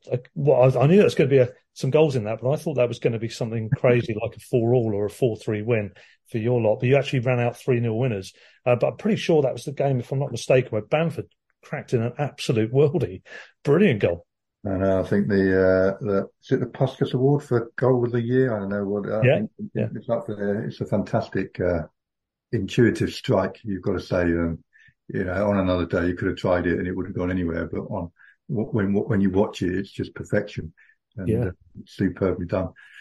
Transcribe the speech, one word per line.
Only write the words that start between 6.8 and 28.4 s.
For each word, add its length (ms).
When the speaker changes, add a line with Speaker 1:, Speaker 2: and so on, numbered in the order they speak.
Speaker 1:
you 100
actually 220
ran 200
out 180
three 240
nil 180
winners. 340
Uh, 120
but 100
I'm 100
pretty 200
sure 260
that 100
was 120
the 80
game, 260
if 120
I'm 60
not 140
mistaken, 400
where 100
Bamford 460
cracked 300
in 80
an 160
absolute 560
worldie. 480
Brilliant 360
goal. 260
Speaker 2:
And, 200
uh, 180
I 20
think 240
the, 80
uh, 680
the, 240
is 100
it 100
the 40
Puskas 480
Award 300
for 320
goal 300
of 60
the 100
year? 340
I 60
don't 80
know 160
what. 220
I 160
Speaker 1:
Yeah, 140
Speaker 2:
think 140
Speaker 1:
yeah. 180
Speaker 2:
it's 160
up 160
there. 400
It's 160
a 60
fantastic, 720
uh, 240
intuitive 600
strike, 500
you've 200
gotta 160
say. 240
Um, 400
you 160
know, 260
on 100
another 260
day, 220
you 80
could 140
have 80
tried 300
it 120
and 80
it 80
would 100
have 100
gone 160
anywhere. 400
But 100
on, 300